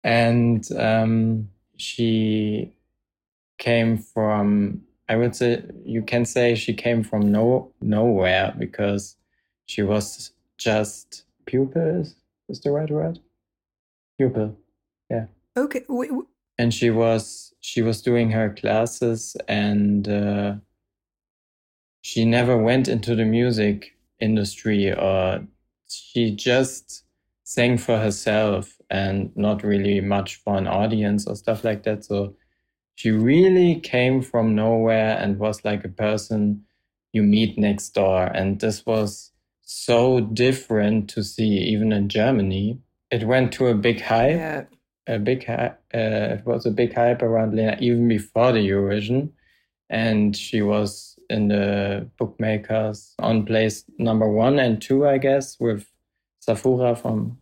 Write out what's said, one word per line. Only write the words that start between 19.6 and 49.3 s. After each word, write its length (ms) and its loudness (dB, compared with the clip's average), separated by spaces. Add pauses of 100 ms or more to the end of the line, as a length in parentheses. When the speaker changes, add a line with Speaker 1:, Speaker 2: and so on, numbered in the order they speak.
Speaker 1:
uh, 480 -2 (1500)
she 220 -2
never 340 2
went 300 2
into 280 -2
the 100 0
music 720 0 (240)
industry, 720 0
or 520 0 (440)
she 440 -4
just 720 -2 (400)
sang 340 0
for 200 0
herself 800 -2 (120)
and 460 -2
not 280 -2
really 380 2
much 360 -2
for 200 -4
an 100 -2
audience 600 0
or 80 -6
stuff 280 -4
like 200 -2
that. 220 -4
So 300 -4 (600)
she 160 -2
really 720 4
came 400 0
from 340 0
nowhere 640 2
and 200 -2
was, 260 -4
like, 180 -2
a 60 -8
person 760 -2 (480)
you 120 0
meet 340 4
next 320 -2
door. 360 2
And 340 -2
this 260 -4
was 460 -2 (300)
so 600 2
different 880 0
to 120 -4
see 340 0
even 340 0
in 180 0
Germany. 680 0 (320)
It 140 -2
went 280 2
to 140 0
a 80 4
big 260 0
hype. 360 2
Speaker 2:
Yeah. 260 -6 (440)
Speaker 1:
A 120 -2
big 260 -2
hy-, 280 -4 (200)
uh, 440 -2
it 80 -12
was 220 -2
a 40 0
big 220 0
hype 300 2
around 320 0
Lena 240 0
even 280 2
before 440 2
the 80 2
Eurovision. 680 0 (600)